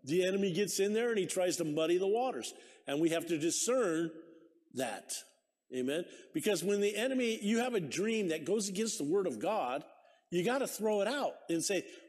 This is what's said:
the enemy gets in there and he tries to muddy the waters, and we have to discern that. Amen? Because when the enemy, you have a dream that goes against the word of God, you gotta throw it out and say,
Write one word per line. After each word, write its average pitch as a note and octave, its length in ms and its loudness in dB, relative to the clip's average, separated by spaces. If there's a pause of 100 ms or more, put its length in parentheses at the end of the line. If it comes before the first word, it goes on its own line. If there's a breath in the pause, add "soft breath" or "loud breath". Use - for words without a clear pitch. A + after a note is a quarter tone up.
the F3 220 2
enemy G3 260 2
gets G3 280 0
in G3+ 140 2
there A#3 160 2
and A3+ 80 0
he F3+ 80 2
tries F#3 320 0
to F3 60 0
muddy D#3+ 340 2
the F#3+ 100 2
waters, A3+ 460 0 (340 loud breath)
and C#3+ 120 -2
we E3 100 4
have D#3+ 180 0
to E3+ 100 0
discern E3+ 720 2 (640)
that. G#2+ 380 -4 (640)
Amen? C#3 300 -2 (280 loud breath)
Because E3+ 300 0
when G3+ 180 2
the G#3 140 2
enemy, A#3+ 460 0
you A3 180 2
have A#3+ 140 0
a G#3+ 60 2
dream F#3 500 0
that D#3 160 -2
goes G3+ 240 0
against A3 280 -2
the D3+ 60 -2
word F#3 220 2
of B2 140 -2
God, D3+ 440 -2 (460 loud breath)
you F3 140 0
gotta A#3+ 240 2
throw G#3+ 340 0
it G3 60 2
out C4 260 -2 (160)
and E3 140 0
say, F#3+ 220 0 (240 loud breath)